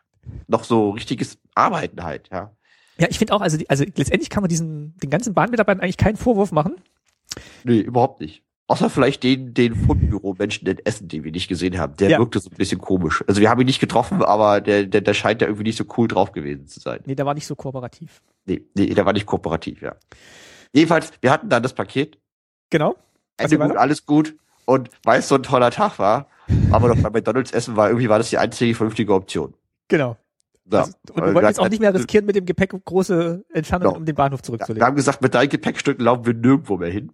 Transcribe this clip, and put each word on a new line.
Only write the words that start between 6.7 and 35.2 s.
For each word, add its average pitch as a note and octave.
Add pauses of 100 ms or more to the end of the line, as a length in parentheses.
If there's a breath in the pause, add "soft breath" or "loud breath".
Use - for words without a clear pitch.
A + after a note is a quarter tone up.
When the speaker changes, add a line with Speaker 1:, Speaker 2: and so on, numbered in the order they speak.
Speaker 1:
Nee, A#2
überhaupt A#2+
nicht. D#2+ (240)
Außer F#3
vielleicht -
den, C3
den A#2+
Fundbüro-Menschen G2+
in F#2+
Essen, -
den D#2+
wir D#2+
nicht F2+
gesehen F2+
haben. D2
Der G2
Speaker 2:
Ja. D#3
Speaker 1:
wirkte A2+
so -
ein -
bisschen F2+
komisch. F2+
Also G2+
wir G#2+
haben A#2+
ihn C3
nicht C3
getroffen, -
aber G#2
der, G2+
der, G2
der G2+
scheint A2+
da -
irgendwie G#2
nicht A2
so G#2 (140)
cool A#2
drauf G#2
gewesen C#2+
zu -
sein. -
Speaker 2:
Nee, C3+
der C#3
war C#3+
nicht D3
so D3
kooperativ. C3 (240)
Speaker 1:
Nee, - (140)
nee, G2+
der G2+
war G2
nicht G#2
kooperativ, -
ja. - (760 loud breath)
Jedenfalls, D#3+ (100)
wir B2
hatten D3+
dann A#2+
das B2+
Paket. C3+ (500)
Speaker 2:
Genau. E3+ (420)
Speaker 1:
Ende C#3+
Speaker 2:
Was -
war D3+
Speaker 1:
gut, -
Speaker 2:
da? G#2
Speaker 1:
alles C#3+
gut. D3+ (280)
Und B2+ (140)
weil C3
es -
so C#3+
ein C3
toller B2
Tag -
war, G#2+ (420 loud breath)
waren G#2+
wir A#2+
noch -
bei G#2+
McDonald's A2+
essen, A#2
weil G#2
irgendwie A#2+
war G#2+
das A#2
die -
einzige A#2
vernünftige A2
Option. F2+ (340)
Speaker 2:
Genau. C3 (560)
Speaker 1:
Ja. G#2
Speaker 2:
Also, - (180)
und -
wir E3+
Speaker 1:
Weil G3
Speaker 2:
wollten -
Speaker 1:
wir -
Speaker 2:
jetzt -
auch F#3
Speaker 1:
hatten -
Speaker 2:
nicht A3
mehr G#3
riskieren, G3+
mit G3+
dem F#3
Gepäck F3+ (160)
große F3
Entfernungen F3+
Speaker 1:
Genau. E3
Speaker 2:
um D#3+
den D#3
Bahnhof C#3
Speaker 1:
Ja, -
Speaker 2:
zurückzulegen. A2+
Speaker 1:
wir A#2
haben C#3
gesagt, C#3